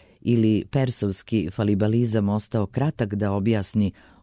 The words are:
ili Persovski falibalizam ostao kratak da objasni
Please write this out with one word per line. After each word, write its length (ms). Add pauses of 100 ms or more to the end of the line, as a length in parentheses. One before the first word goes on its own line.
(220)
ili 500
Persovski 800
falibalizam 760
ostao 360
kratak 500
da 160
objasni 600 (320)